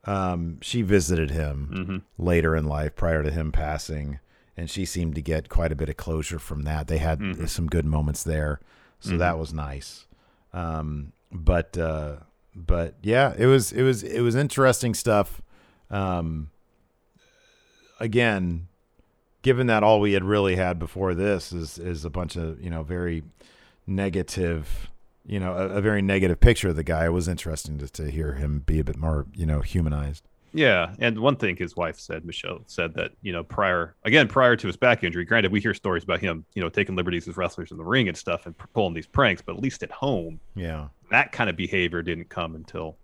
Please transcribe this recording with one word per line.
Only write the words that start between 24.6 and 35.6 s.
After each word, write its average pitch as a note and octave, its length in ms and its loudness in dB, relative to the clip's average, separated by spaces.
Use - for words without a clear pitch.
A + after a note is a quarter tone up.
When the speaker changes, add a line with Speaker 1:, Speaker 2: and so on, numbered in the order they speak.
Speaker 1:
you G2+ 140 -4
know, F#2 140 -2
a, F#2 160 -2
a G2 120 0
very G#2 200 4
negative F#2+ 380 4
picture A2+ 300 6
of D#2+ 60 0
the D#2 80 -2
guy, D#2+ 220 0
it E2+ 80 2
was F2 140 0
interesting D#2 520 -6
to, C#2+ 100 -8
to D2+ 220 -6
hear D2 220 -2
him C#2+ 260 -2
be D#2 200 2
a D2 40 0
bit - 140 -4
more, D2+ 360 0
you F2 120 -4
know, D2+ 160 2
humanized. D2 680 -2
Speaker 2:
Yeah. G2 460 4
And A2+ 200 0
one C3+ 180 4
thing F#2 180 0
his F2+ 220 -6
wife E2 200 -2
said, D#2+ 280 -10
Michelle, E2+ 400 -10
said E2 300 -6
that, - 160 -4
you G2 100 -6
know, E2+ 100 -4
prior, F2+ 600 0
again, B2 240 6
prior A#2+ 300 6
to G#2 100 -6
his F2 80 -2
back B2 280 4
injury, F2 200 -2
granted, G2+ 280 4
we G#2 100 2